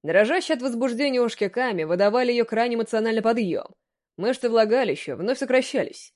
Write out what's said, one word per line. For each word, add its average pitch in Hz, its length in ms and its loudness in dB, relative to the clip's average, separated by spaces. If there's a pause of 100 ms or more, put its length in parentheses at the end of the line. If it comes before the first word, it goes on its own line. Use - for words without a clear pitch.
Дрожащие 214 520 2
от 247 80 -4
возбуждения 247 580 0
ушки 214 280 0
Ками 208 360 -2
выдавали 208 460 2
её 240 140 2
крайне 233 320 0
эмоциональный 220 460 -2
подъём. 220 520 0 (420)
Мышцы 240 320 -2
влагалища 220 680 2
вновь 233 220 -4
сокращались 254 760 -2